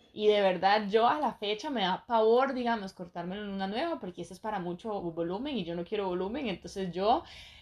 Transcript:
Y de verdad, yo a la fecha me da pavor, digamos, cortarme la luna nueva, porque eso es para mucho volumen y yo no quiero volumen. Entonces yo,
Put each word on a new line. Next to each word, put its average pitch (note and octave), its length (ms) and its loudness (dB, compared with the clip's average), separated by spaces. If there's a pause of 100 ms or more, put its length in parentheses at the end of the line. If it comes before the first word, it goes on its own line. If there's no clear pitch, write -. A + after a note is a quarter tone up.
(120)
Y G#3+ 140 0
de G#3 160 6
verdad, F#3+ 460 4
yo A3 200 6
a D4 120 2
la B3+ 140 0
fecha G#3+ 360 -4
me A#3 120 -2
da F3+ 240 0
pavor, A#3 460 4
digamos, A#3 400 -2
cortarme F3+ 440 -10
la G#3 60 -8
luna G3 260 -6
nueva, C#4+ 320 -4
porque F3+ 220 -10
eso F3+ 120 -14
es F3+ 60 -18
para G#3+ 180 -4
mucho F3 420 -6
volumen F3 560 -4
y F3+ 80 -2
yo E3+ 120 -6
no E3+ 80 -4
quiero G3+ 240 -4
volumen. G3+ 400 -4
Entonces F3+ 440 -6
yo, G#3 300 2 (400)